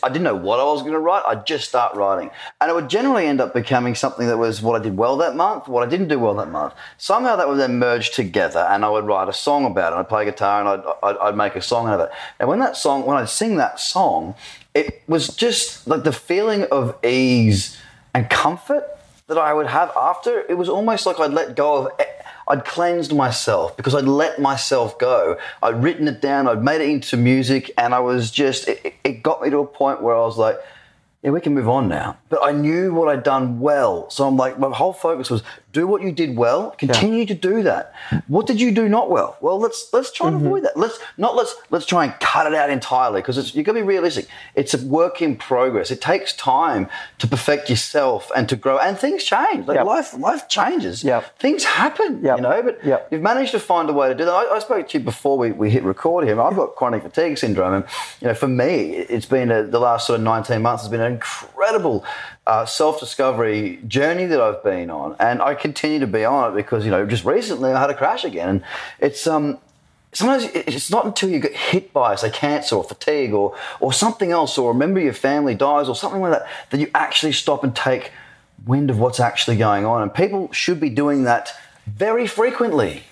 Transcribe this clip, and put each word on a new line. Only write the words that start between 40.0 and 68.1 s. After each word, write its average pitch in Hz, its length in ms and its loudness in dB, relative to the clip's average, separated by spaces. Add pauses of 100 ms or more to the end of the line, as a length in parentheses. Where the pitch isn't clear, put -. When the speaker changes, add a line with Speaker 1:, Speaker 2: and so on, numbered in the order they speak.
Speaker 1:
try 339 160 -2
and 226 80 2
Speaker 2:
Mm-hmm. 147 100 2
Speaker 1:
avoid 381 180 0
that. - 120 0
Let's 220 220 -2 (180)
not, 220 200 0
let's, - 180 0 (160)
let's 170 160 -2
try 170 180 2
and 131 160 -4
cut 160 260 2
it 151 80 0
out 143 160 2
entirely, 123 520 0
'cause 127 160 -2
it's, 127 160 -6
you 147 100 0
gotta 220 140 0
be 214 40 -2
realistic. 175 440 0 (300)
It's 139 180 0
a 127 100 2
work 165 380 2
in 143 140 0
progress. 123 560 0
It - 80 -8
takes 180 340 -2
time 135 540 0 (300)
to - 100 -2
perfect 147 420 0
yourself 127 680 0
and 120 120 0
to 131 80 0
grow, 131 220 0
and 190 200 0
things 311 260 -2
change. 277 420 0
Like, 143 100 2
Speaker 2:
Yep. 127 100 4
Speaker 1:
life, 277 280 0
life 190 340 -2
changes. 202 560 -2
Speaker 2:
Yep. 123 340 -2
Speaker 1:
Things - 260 0
happen, 294 600 0
Speaker 2:
Yep. 131 140 4
Speaker 1:
you 123 40 -2
know, 170 200 2
but 240 220 -4
Speaker 2:
Yep. 135 260 0
Speaker 1:
you've 156 120 -4
managed 247 300 2
to 214 80 0
find 165 300 0
a - 20 0
way 139 160 4
to 127 60 0
do 156 100 -2
that. 175 80 2
I, 208 240 2
I - 40 0
spoke 214 280 -2
to 151 100 -2
you 117 60 -4
before 135 320 0
we, 117 160 0
we 107 180 0
hit 123 120 4
record 160 440 0
here. 107 140 2
I've 180 160 2
got - 200 0
chronic 117 260 -2
fatigue 160 360 -2
syndrome, 92 360 0
and, 98 100 0 (360)
you 120 80 -2
know, 113 60 2
for 139 140 -2
me, 123 440 0
it's 104 340 -4
been 127 240 2
a, 110 140 4
the 117 160 2
last 117 260 2
sort 117 140 2
of 110 40 0
nineteen 113 380 0
months 113 220 0
has 104 60 -8
been 113 100 -2
an 117 120 0
incredible, 139 920 -2 (420)
uh, 110 180 2
self-discovery 113 1200 0
journey 160 400 0
that 156 140 2
I've 107 240 0
been 90 260 -2
on, 76 300 -8
and 120 200 2
I 143 140 2
continue 151 460 -2
to 131 60 0
be 107 180 0
on 123 280 2
it 98 40 -2
because, 104 280 -2
you 110 60 0
know, 95 160 2
just 104 180 -2
recently 151 460 0
I 131 100 2
had 143 100 2
a 143 40 -2
crash 196 300 -2